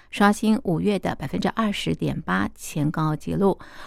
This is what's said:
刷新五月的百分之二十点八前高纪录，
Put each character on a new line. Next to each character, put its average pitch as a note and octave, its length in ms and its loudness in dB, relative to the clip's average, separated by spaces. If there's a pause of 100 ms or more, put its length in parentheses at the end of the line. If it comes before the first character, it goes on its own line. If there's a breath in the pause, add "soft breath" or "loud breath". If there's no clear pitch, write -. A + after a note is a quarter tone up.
(100)
刷 G3+ 200 6
新 G#3+ 340 2
五 E3 180 0
月 G3 160 2
的 E3+ 160 -2
百 - 120 -10
分 F3+ 140 -2
之 F#3+ 80 0
二 G#3+ 240 0
十 D#3+ 220 -2
点 D3+ 260 -2
八 F#3 340 -2
前 D3+ 360 -2
高 D#3 260 0
纪 D#3+ 160 -6
录， F3+ 260 2 (280 loud breath)